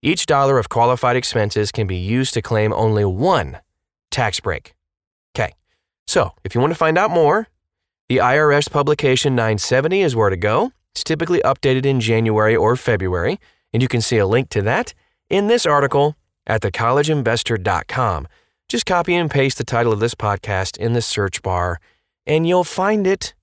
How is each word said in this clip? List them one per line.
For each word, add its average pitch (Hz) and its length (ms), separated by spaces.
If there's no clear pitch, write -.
Each 180 220
dollar 139 340
of 104 100
qualified 123 480
expenses 107 560
can 110 140
be 92 100
used 113 380
to 110 80
claim 107 300
only 107 320
one 101 540
tax 113 300
break. - 340
Okay, 110 160
so 117 260
if 92 100
you 117 60
want 143 120
to 165 60
find 160 180
out 202 140
more, 170 380
the 127 120
I 131 180
R 151 140
S 147 160
publication 143 680
nine 110 240
seventy 160 440
is 147 120
where 107 160
to 95 60
go. 113 360
It's - 100
typically 160 380
updated 131 460
in 135 140
January 110 540
or 113 220
February, 95 640
and 117 100
you 131 60
can 117 120
see 113 180
a 101 80
link 123 240
to 104 120
that 143 320
in 202 200
this 233 180
article 143 480
at 110 140
the 101 100
college 135 400
investor 117 460
dot 92 320
com. 92 400
Just - 180
copy 175 280
and 170 160
paste 135 280
the 117 60
title 117 280
of 104 60
this 113 160
podcast 98 640
in 117 160
the 117 100
search 98 400
bar, 90 380
and 160 200
you'll 180 180
find 196 440
it. - 340